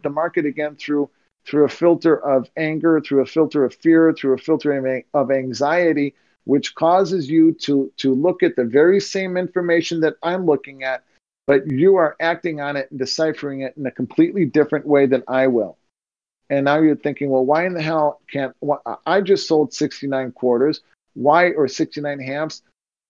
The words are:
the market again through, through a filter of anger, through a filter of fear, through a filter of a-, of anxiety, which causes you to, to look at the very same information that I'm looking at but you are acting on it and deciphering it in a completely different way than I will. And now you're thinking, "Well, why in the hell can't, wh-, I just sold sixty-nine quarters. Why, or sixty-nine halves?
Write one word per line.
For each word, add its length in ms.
the 80
market 340
again 320
through, 320
through 180
a 40
filter 480
of 400
anger, 440
through 220
a 40
filter 380
of 100
fear, 380
through 220
a 40
filter 340
of 120
a-, 200
of 160
anxiety, 840
which 300
causes 560
you 220
to, 440
to 160
look 300
at 140
the 80
very 360
same 360
information 640
that 220
I'm 240
looking 360
at 220
but 240
you 260
are 240
acting 400
on 160
it 140
and 80
deciphering 640
it 160
in 100
a 40
completely 540
different 420
way 200
than 200
I 220
will. 280
And 160
now 160
you're 160
thinking, 340
"Well, 140
why 220
in 80
the 80
hell 380
can't, 240
wh-, 220
I 160
just 260
sold 240
sixty-nine 600
quarters. 500
Why, 360
or 160
sixty-nine 540
halves? 420